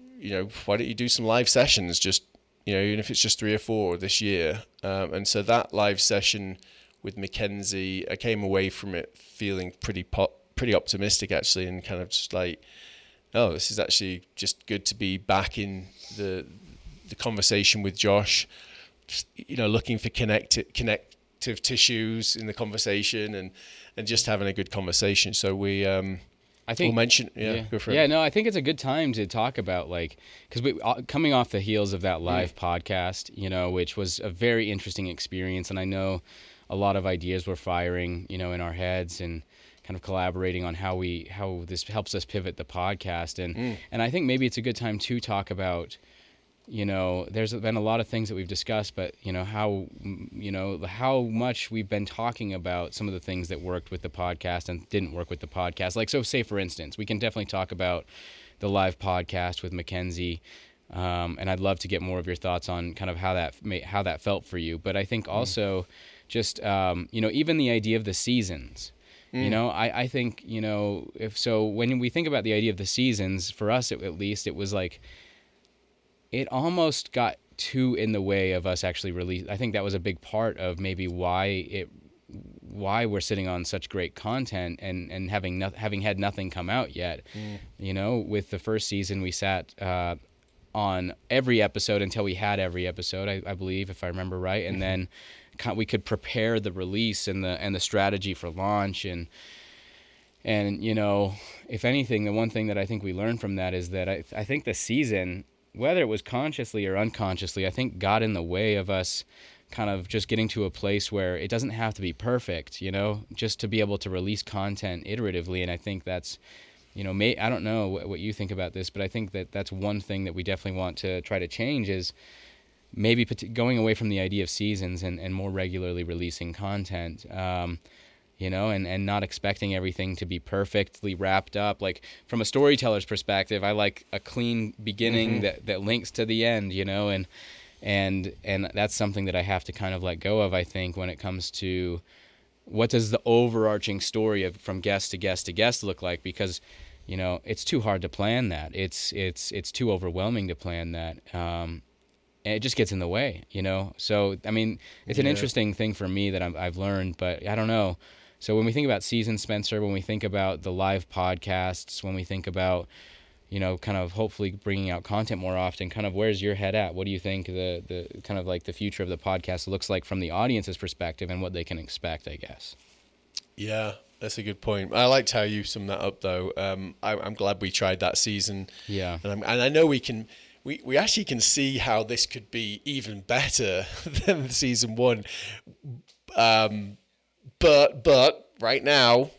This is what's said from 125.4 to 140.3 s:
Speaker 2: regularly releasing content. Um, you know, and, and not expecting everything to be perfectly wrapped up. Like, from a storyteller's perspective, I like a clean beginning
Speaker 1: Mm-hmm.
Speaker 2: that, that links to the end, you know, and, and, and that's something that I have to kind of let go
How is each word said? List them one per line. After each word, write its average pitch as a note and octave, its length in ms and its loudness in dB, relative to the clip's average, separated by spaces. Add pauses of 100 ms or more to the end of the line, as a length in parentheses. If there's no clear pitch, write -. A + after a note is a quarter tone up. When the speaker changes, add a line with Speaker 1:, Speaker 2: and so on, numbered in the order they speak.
Speaker 2:
regularly F#2 520 -2
releasing E2+ 520 -4
content. F#2+ 760 -4
Um, F2+ 480 -2 (600)
you F#2 120 -4
know, G2 200 0
and, F#2+ 160 0
and F#2+ 180 -2
not G2+ 200 0
expecting G2+ 500 -2
everything F#2 420 -2
to F2+ 80 -4
be F2 140 -4
perfectly G2 760 -2
wrapped F#2+ 420 2
up. G2+ 260 0
Like, F#2+ 200 -2 (240)
from A#2 140 0
a G#2+ 40 2
storyteller's C3 600 4
perspective, G2 600 0
I G#2 80 4
like G#2 400 2
a G2+ 80 -4
clean A#2 600 -2
beginning A2+ 480 2
Speaker 1:
Mm-hmm. G#2+ 120 2
Speaker 2:
that, F#2+ 240 -2
that F#2+ 160 0
links A2 300 0
to A#2 120 0
the A2+ 220 2
end, G#2 260 2
you F#2+ 120 0
know, G2+ 240 0
and, F#2+ 180 0 (560)
and, G2 500 2 (120)
and G2 300 0
that's G#2 200 2
something G2+ 320 0
that F2+ 100 0
I F2+ 60 2
have F#2+ 220 0
to - 80 -12
kind F#2+ 220 -4
of F#2 80 -4
let E2+ 180 -2
go G#2+ 200 4